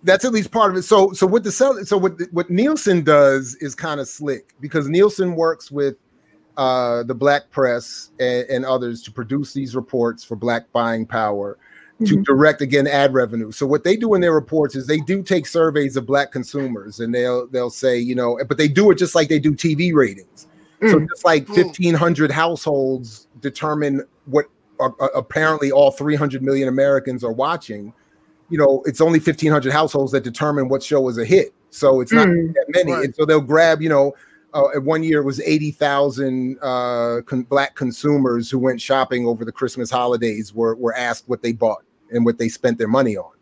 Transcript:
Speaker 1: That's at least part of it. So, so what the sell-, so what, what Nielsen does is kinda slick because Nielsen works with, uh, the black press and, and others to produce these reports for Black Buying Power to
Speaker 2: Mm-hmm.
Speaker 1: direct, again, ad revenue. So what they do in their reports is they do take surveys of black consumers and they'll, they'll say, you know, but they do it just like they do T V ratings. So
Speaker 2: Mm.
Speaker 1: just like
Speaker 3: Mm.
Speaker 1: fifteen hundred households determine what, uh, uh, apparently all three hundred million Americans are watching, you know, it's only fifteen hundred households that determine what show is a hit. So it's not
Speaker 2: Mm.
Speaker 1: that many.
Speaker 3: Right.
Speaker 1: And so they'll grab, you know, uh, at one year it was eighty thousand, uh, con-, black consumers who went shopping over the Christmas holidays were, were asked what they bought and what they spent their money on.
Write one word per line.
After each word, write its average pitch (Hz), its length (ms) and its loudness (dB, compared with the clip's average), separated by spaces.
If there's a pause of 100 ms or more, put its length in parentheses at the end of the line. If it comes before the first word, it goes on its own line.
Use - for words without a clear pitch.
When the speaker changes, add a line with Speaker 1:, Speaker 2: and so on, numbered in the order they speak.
Speaker 1:
That's 190 200 4
at 254 80 0
least 214 160 -2
part 214 200 2
of 185 60 -4
it. 180 60 -4
So, 196 300 4
so 190 140 0
what 196 180 2
the 208 60 -4
sell-, 247 320 0
so 202 140 -2
what, 185 240 -2 (100)
what 170 200 -4
Nielsen 208 540 2
does 135 580 4
is 143 120 -10
kinda 147 300 -8
slick 139 560 -10
because 147 260 -4
Nielsen 185 480 0
works 165 360 -2
with, 139 260 -4 (640)
uh, 127 460 0
the 123 100 -6
black 139 360 0
press 123 600 -4 (100)
and, 123 300 -2
and 131 160 -4
others 123 380 -4
to 117 60 -20
produce 127 440 -6
these 135 200 -8
reports 117 480 -4
for - 140 -10
Black 117 360 -4
Buying 117 340 -2
Power 104 500 -4 (440)
to 208 160 2
Speaker 2:
Mm-hmm. 98 80 2
Speaker 1:
direct, 143 360 4
again, 139 260 2
ad 139 280 2
revenue. 113 360 -2
So 139 160 -6
what 143 160 0
they 185 140 2
do 220 160 0
in 190 80 2
their 175 140 2
reports 147 420 0
is 131 100 -8
they 151 120 0
do 185 240 -4
take 180 240 -2
surveys 147 500 0
of 127 80 -4
black 135 280 0
consumers 120 680 -8
and 117 140 -4
they'll, 123 320 -2
they'll 123 240 -4
say, 127 280 0
you 123 160 -4
know, 120 320 -2
but - 120 -2
they 151 100 4
do 190 220 6
it - 80 4
just 180 160 -2
like 156 160 4
they 156 80 2
do 147 160 2
T 156 200 -2
V 170 200 0
ratings. 107 540 0 (340)
So 202 160 6
Speaker 2:
Mm. 156 100 0
Speaker 1:
just - 160 -12
like 160 220 2
Speaker 3:
Mm. - 80 -12
Speaker 1:
fifteen 175 400 2
hundred 156 360 0
households 135 960 -4 (140)
determine 143 600 -4 (240)
what, 143 200 0 (340)
uh, 131 100 0 (100)
uh, 135 140 0
apparently 151 580 0
all 139 200 6
three 147 240 -2
hundred 135 260 -2
million 135 260 0
Americans 135 560 0
are 117 80 -4
watching, 117 600 -6 (580)
you 165 80 -4
know, 139 280 4
it's 151 140 -4
only 160 200 4
fifteen 156 320 0
hundred 135 200 2
households 147 400 0
that 131 120 0
determine 139 440 -2
what 135 140 -2
show 135 260 0
is 120 80 -6
a 117 80 -2
hit. 175 300 2 (160)
So 135 300 2
it's 120 120 -2
not 220 160 6
Speaker 2:
Mm. 170 260 0
Speaker 1:
that 180 140 0
many. 165 240 2
Speaker 3:
Right. - 140 -2
Speaker 1:
And 127 80 -6
so 156 100 0
they'll 156 160 4
grab, 156 400 2
you 160 80 -2
know, 139 260 2 (380)
uh, 143 220 2
at 143 80 -2
one 160 200 0
year 160 180 2
it 139 40 -2
was 135 160 -4
eighty 151 300 0
thousand, 135 880 -2
uh, 123 640 -2
con-, 127 200 -4
black 139 320 -2
consumers 127 760 -2
who 131 80 -2
went 127 220 0
shopping 131 460 0
over 117 180 -2
the 113 80 -12
Christmas 123 380 -6
holidays 117 640 -2
were, 113 200 0
were 117 200 -4
asked 123 340 -6
what 120 140 -6
they 117 100 -2
bought 110 300 -2 (280)
and 120 140 0
what 117 140 2
they 113 100 -2
spent 117 300 -2
their 113 80 -2
money 117 300 0
on. 92 260 -12